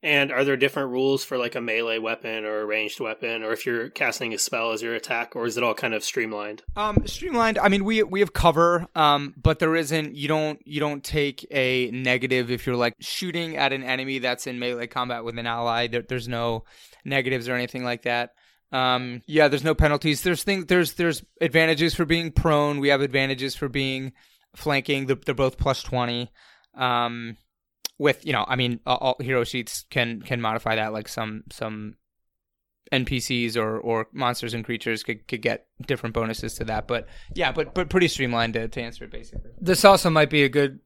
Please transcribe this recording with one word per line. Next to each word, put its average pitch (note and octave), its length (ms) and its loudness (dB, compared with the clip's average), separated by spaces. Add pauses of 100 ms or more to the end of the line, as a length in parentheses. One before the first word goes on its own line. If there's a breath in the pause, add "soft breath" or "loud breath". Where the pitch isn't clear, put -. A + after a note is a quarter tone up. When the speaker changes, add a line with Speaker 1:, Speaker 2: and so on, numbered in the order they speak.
Speaker 1:
And C#3+ 300 2
are C3 140 2
there C#3 100 2
different C3+ 360 0
rules C3+ 340 2
for, C3 120 -4
like, A#2+ 180 -2
a B2 60 -4
melee A2+ 360 -2
weapon A2 480 -4
or G#2+ 160 -4
a G#2+ 40 -4
ranged G#2+ 360 -2
weapon, A2+ 420 -6
or A2 80 -2
if A2+ 140 -4
you're A#2+ 240 -2
casting A#2+ 440 -4
a G#2 40 -6
spell A#2 340 -2
as A2 100 -4
your A#2 140 -4
attack, A#2 400 -6
or A#2 100 -2
is A2+ 120 -2
it A#2+ 60 0
all A#2 100 2
kind A2+ 200 -4
of G#2+ 120 -4
streamlined? G#2+ 580 -6 (140)
Speaker 2:
Um, G#3 280 2
streamlined. A#3 540 0
I F3 80 2
mean, G3 160 2
we, A3 200 2
we F#3+ 180 0
have G3 100 2
cover, E3+ 640 4
um, C#3+ 400 4
but D#3 240 2
there D#3+ 160 2
isn't, D3+ 400 -2
you C#3+ 140 -4
don't, D#3 360 0
you D3 140 -6
don't D3 240 -2
take C#3+ 480 -2
a B2+ 400 0
negative B2+ 580 0
if B2 160 -2
you're, B2 120 0
like, A#2+ 240 0
shooting E3+ 560 -6
at C#3 160 0
an C3+ 100 -6
enemy C3 360 -4
that's B2 280 -4
in B2 100 -8
melee B2 300 -6
combat B2 380 -4
with A#2 120 -8
an A#2 80 -6
ally. A#2 420 -2
There, A#2 140 -2
there's A#2+ 280 -6
no A#2 340 -2 (400 soft breath)
negatives C3 460 0
or B2+ 60 0
anything B2 280 -4
like A#2+ 200 -4
that. A#2+ 320 -2 (360)
Um, B2+ 560 0
yeah, D3+ 220 6
there's C3+ 160 0
no D#3 100 4
penalties. D3 460 2
There's F3 220 0
things, F#3+ 240 0
there's, F3+ 260 4
there's E3+ 320 0 (160)
advantages D#3+ 520 4
for F3 120 2
being E3 260 0
prone. D3 480 4
We C#3 80 2
have C#3 140 4
advantages C3+ 520 0
for - 140 -6
being C3+ 460 -2 (420)
flanking. C#3 520 0
They're, C3 100 2
they're - 180 -4
both C3 220 2
plus C3 260 0
twenty. A#2+ 480 -4 (420 soft breath)
Um, A#2+ 640 -2 (600)
with, C#3+ 280 2
you D3+ 60 -2
know, A2 160 2
I B2+ 80 0
mean, B2 300 0
all, B2+ 120 2
all B2+ 220 2
hero B2+ 240 0
sheets - 460 -6
can, A#2 320 -2
can B2 180 -4
modify A2+ 360 -2
that. A2 180 -2
Like, G#2+ 160 -8
some, G#2+ 420 -6
some G#2+ 440 -8 (1000)
N C3 100 2
P B2 160 -2
Cs A#2+ 380 0
or, A2 200 0
or A2+ 360 -2
monsters A#2+ 400 -2
and A#2 100 -4
creatures A2+ 400 -4
could, - 240 -8
could A2 140 -6
get A2+ 240 -2 (200)
different A#2+ 300 -4
bonuses A2+ 400 -4
to - 100 -6
that. A2 220 -4
But A#2+ 200 -4 (280 soft breath)
yeah, D#3 160 0
but, D#3 220 -4
but F3+ 160 -2
pretty F3+ 180 4
streamlined A#2 460 0
to, A2+ 160 -2
to A#2+ 120 -8
answer A#2 220 -12
it - 80 -16
basically. - 480 -12
Speaker 3:
This F#3 240 2
also G3 260 10
might D#3 200 6
be D3 140 4
a C#3 60 4
good C#3 360 0